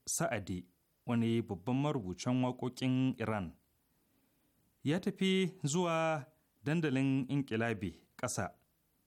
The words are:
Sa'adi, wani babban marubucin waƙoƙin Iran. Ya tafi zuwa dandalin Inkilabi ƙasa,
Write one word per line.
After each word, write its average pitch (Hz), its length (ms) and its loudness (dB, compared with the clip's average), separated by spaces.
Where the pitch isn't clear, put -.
Sa'adi, 98 600 -4
wani 117 360 2
babban 107 340 -4
marubucin 127 680 0
waƙoƙin 127 760 0
Iran. 107 340 -2
Ya 151 160 0
tafi 190 540 2
zuwa 160 600 2
dandalin 135 640 2
Inkilabi 113 720 -2
ƙasa, 104 340 -4